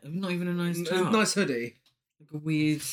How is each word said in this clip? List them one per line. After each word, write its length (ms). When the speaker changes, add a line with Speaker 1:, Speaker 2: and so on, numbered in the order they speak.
Speaker 1:
not 280
even 160
a 60
nice 240
Speaker 2:
N-, 80
Speaker 1:
top. 260
Speaker 2:
nice 240
hoodie. 400
Speaker 1:
Like 120
a 40
weird, 440